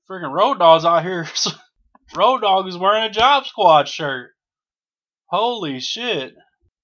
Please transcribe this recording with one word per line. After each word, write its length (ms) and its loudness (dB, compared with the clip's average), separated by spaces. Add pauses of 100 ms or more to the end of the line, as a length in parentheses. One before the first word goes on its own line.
Freaking 240 -10
Road 260 0
Dogg's 240 6
out 200 2
here. 220 -6 (440)
<laughs> 460 -20
Road 260 2
Dogg 260 0
is 100 -10
wearing 260 0
a 60 -4
Job 360 2
Squad 420 4
shirt. 440 -8 (1000)
Holy 500 -4
shit. 560 -8 (480)